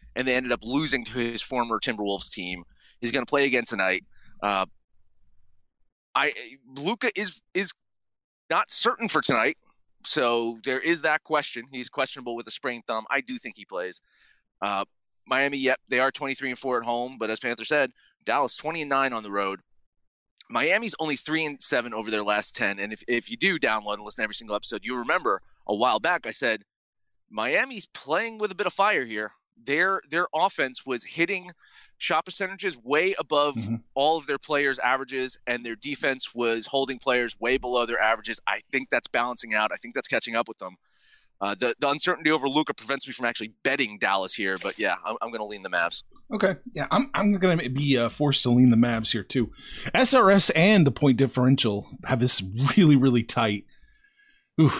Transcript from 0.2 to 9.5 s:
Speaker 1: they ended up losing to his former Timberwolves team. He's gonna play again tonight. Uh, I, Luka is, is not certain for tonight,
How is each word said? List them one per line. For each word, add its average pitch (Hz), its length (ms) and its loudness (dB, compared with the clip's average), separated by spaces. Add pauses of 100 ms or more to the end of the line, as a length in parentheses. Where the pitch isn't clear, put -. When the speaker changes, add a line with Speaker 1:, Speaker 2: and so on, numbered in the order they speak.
Speaker 1:
they 127 100 2
ended 127 160 -2
up 117 100 -2
losing 135 440 -2
to 110 60 -14
his 117 300 -4
former 117 380 -2
Timberwolves 101 520 -2
team. 90 320 -8 (360)
He's 120 120 -2
gonna 127 140 -2
play 143 180 2
again 123 200 2
tonight. 95 400 0 (380)
Uh, 98 240 2 (1500)
I, 139 180 2 (440)
Luka 202 380 -2
is, 190 260 -6 (140)
is - 180 -2 (760)
not 185 220 0
certain 233 360 2
for 151 120 0
tonight, 131 360 2 (480)